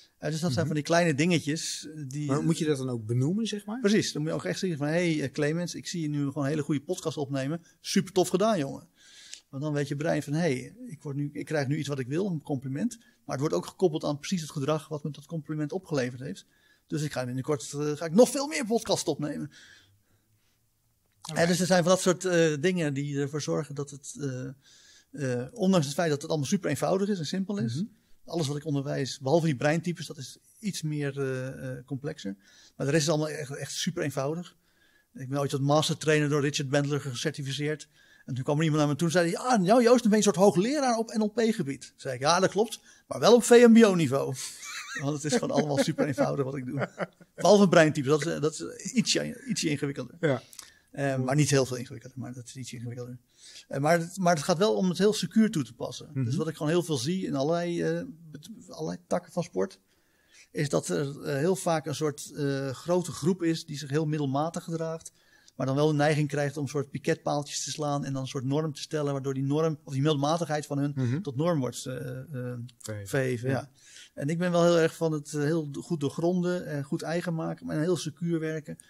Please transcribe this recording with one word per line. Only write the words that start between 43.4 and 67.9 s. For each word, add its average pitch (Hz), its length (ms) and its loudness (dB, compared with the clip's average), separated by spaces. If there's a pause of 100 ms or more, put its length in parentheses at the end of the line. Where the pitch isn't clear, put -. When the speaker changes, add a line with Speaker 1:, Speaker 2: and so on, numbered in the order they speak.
Speaker 1:
V - 60 2
M 240 320 12
B - 20 12
O-niveau." 139 520 4 (280)
<laughs> - 380 -10
Want 147 220 -2
het - 80 -
is - 80 0
gewoon - 120 -2
allemaal 143 260 2
super 262 300 0
eenvoudig 143 380 0
wat 135 100 -6
ik 131 100 -8
doe. - 240 -4 (460)
Behalve 196 340 8
breintypes, 156 400 6
dat 151 160 4
is, 165 80 -2
eh, 151 80 -4
dat 156 120 0
is - 380 -12
ietsje, 156 560 -2
ietsje 165 220 -2
ingewikkelder. 139 500 -4
Speaker 2:
Ja. 139 220 0 (500)
Speaker 1:
Eh, 139 200 -4
Speaker 2:
Mooi. 131 120 -2
Speaker 1:
maar 131 120 0
niet 147 140 4
heel 135 160 4
veel 123 120 -6
ingewikkelder, 120 420 -12
maar 123 140 -10
dat 123 140 -16
is - 80 -18
iets 127 180 -12
ingewikkelder. 123 440 -12 (500)
Eh, - 120 -6
maar 160 200 4
het, 170 180 -8
maar 180 180 4
het 143 80 -2
gaat 175 140 2
wel 214 180 2
om 190 140 2
het 156 80 -2
heel 208 160 4
secuur 214 380 2
toe 156 120 0
te - 100 -16
passen. - 400 -10
Speaker 2:
Mhm. 135 120 -2
Speaker 1:
Dus 120 100 -2
wat 156 120 -2
ik 160 80 -6
gewoon 151 160 -2
heel 175 120 4
veel 160 140 -2
zie 175 280 -2
in 147 100 -2
allerlei, 170 480 0
eh, 165 180 -2 (300)
bet-, 151 180 -16 (180)
allerlei 170 300 -8 (100)
takken - 240 -4
van 170 120 -4
sport, 190 360 -4 (720)
is 143 180 -2
dat 156 180 0
er, 147 360 -4
eh, 147 120 -4
heel 165 200 0
vaak 165 300 -2
een 147 100 -6
soort, 147 400 -6
eh, 139 340 -2
grote 170 420 -2
groep 175 320 -2
is 165 220 -2
die 147 120 -10
zich 143 120 -10
heel 156 160 0
middelmatig 151 580 -2
gedraagt, 165 480 -8 (440)
maar 135 100 -4
dan 135 100 2
wel 147 120 6
de 156 60 4
neiging 147 340 4
krijgt 143 300 -2
om 147 60 -4
een 127 60 -4
soort 139 220 -4
piketpaaltjes 147 720 -2
te 139 80 -8
slaan 147 340 -2